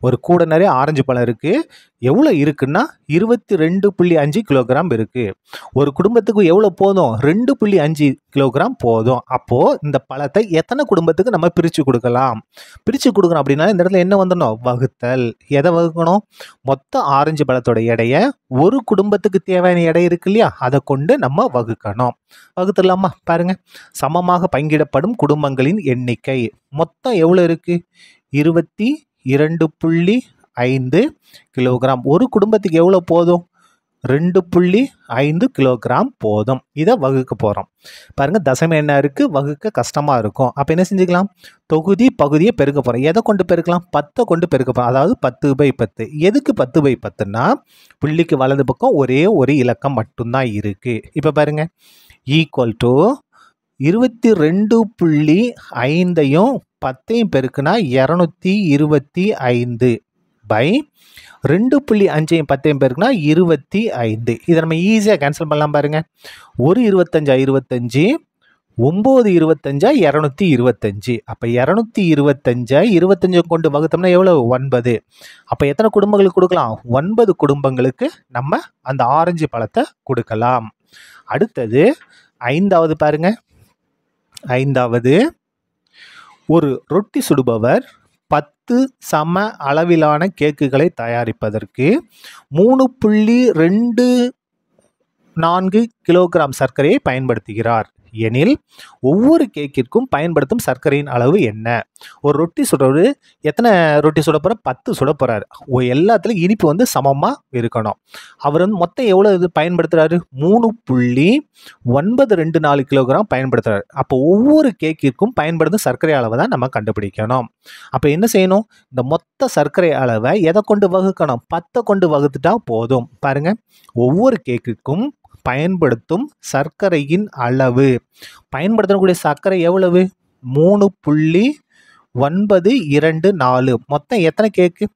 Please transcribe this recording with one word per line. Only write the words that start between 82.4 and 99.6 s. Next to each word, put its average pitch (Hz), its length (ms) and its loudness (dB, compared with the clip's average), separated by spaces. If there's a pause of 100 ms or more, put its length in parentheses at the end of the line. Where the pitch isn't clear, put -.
ஐந்தாவது 160 640 0
பாருங்க. 156 260 0 (1300)
ஐந்தாவது, 127 560 0 (1400)
ஒரு 156 160 2 (160)
ரொட்டி 208 420 -4
சுடுபவர் 127 560 0 (500)
பத்து - 420 -4 (340)
சம 170 340 -2 (240)
அளவிலான 156 600 2 (120)
கேக்குகளை 143 460 0 (140)
தயாரிப்பதற்கு 113 880 -4 (720)
மூணு 254 260 4 (160)
புள்ளி 214 380 2 (240)
ரெண்டு 226 440 0 (1400)
நான்கு 185 380 0 (260)
கிலோகிராம் 170 520 2
சர்க்கரையை 143 480 0
பயன்படுத்துகிறார் 117 800 -4 (360)
எனில், 131 280 2 (480)
ஒவ்வொரு 247 440 2 (120)
கேக்கிற்கும் 147 580 -4